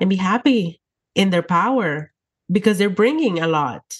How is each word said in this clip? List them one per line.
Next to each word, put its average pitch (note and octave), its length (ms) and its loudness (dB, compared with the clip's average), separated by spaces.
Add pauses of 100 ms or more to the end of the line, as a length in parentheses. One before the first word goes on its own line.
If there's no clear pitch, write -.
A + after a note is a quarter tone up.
and F#3+ 80 0
be G3 80 2
happy G3 640 0 (340)
in G3 160 2
their F3 120 2
power, F3 680 -2 (400)
because G3 280 2
they're G3+ 120 0
bringing A3+ 500 0
a E3 60 -2
lot. C#3+ 360 -2 (180)